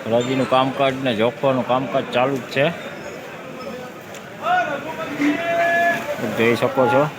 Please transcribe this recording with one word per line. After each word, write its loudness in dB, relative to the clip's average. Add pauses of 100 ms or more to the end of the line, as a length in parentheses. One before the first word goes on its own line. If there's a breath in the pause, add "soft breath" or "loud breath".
હરાજીનું 2
કામકાજ 2 (120)
ને 0 (100)
જોખવાનું 0
કામકાજ 0 (100)
ચાલુ 2
જ -6
છે. 2 (3750)
જોઈ 4
શકો 2 (100)
છો 6 (160)